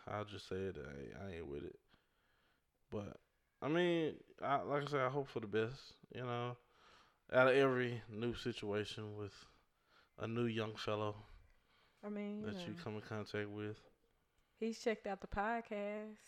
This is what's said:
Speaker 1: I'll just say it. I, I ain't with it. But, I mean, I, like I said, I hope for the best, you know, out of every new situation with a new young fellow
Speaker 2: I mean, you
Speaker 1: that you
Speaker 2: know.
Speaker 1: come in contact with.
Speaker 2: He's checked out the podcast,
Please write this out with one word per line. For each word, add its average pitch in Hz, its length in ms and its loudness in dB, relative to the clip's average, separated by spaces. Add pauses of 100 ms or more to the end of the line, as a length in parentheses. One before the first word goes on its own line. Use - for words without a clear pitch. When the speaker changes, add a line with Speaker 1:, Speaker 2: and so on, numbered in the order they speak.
Speaker 1:
I'll 104 180 -4
just 101 240 -10
say 92 80 -2
it. 95 200 -2
I, 69 500 -8
I 90 100 -8
ain't 82 100 -8
with 71 160 -6
it. - 160 -10 (1120)
But, 101 260 -6 (440)
I - 60 0
mean, 165 480 4 (280)
I, 135 200 2
like 139 200 0
I - 40 -4
said, 139 140 2
I 127 80 4
hope 139 200 0
for 120 100 -6
the 113 80 -2
best, 110 460 -2 (220)
you 117 60 -6
know, 120 340 -2 (760)
out 127 160 10
of 127 80 10
every 127 460 6 (100)
new 113 220 0
situation 104 840 -2
with 104 160 -6 (840)
a 110 80 -4
new 117 180 0
young 110 300 0
fellow 107 400 0 (880)
Speaker 2:
I 208 60 -6
mean, 208 300 -4
you 214 80 -6
Speaker 1:
that 208 80 -2 (120)
you - 60 -4
Speaker 2:
know. - 100 -10
Speaker 1:
come 107 120 -6
in 107 60 -6
contact 104 480 -4
with. 104 280 -6 (840)
Speaker 2:
He's 226 200 -2
checked 214 260 0
out 196 160 -4
the 185 60 -8
podcast, 214 880 -2 (100)